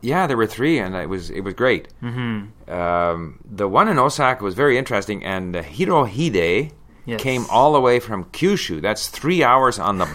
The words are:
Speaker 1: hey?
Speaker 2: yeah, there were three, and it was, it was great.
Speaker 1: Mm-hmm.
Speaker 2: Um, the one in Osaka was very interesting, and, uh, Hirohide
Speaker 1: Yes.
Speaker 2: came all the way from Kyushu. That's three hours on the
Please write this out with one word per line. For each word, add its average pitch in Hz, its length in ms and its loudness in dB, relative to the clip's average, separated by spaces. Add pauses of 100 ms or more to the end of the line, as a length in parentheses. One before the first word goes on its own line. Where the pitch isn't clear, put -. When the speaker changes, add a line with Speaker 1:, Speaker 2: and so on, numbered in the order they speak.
Speaker 1:
hey? 113 60 -4
Speaker 2:
yeah, 180 180 0
there 139 100 0
were 113 100 2
three, 139 320 0
and 95 160 -4
it 82 140 -4
was, 92 220 -6
it - 100 -6
was 95 140 -8
great. 120 340 0 (140)
Speaker 1:
Mm-hmm. 117 680 -8
Speaker 2:
Um, 87 760 -2
the 101 240 -6
one 135 200 4
in 170 100 2
Osaka 127 460 2
was 95 100 -4
very 127 220 4
interesting, 104 480 -4
and, 92 320 -4
uh, 85 60 -4
Hirohide 123 1080 0 (320)
Speaker 1:
Yes. 117 180 -8
Speaker 2:
came 127 280 -2
all 139 220 6
the 143 80 6
way 123 200 4
from 104 260 -8
Kyushu. 165 540 -2
That's 104 280 -2
three 165 340 0
hours 127 360 4
on 95 200 -2
the 90 160 0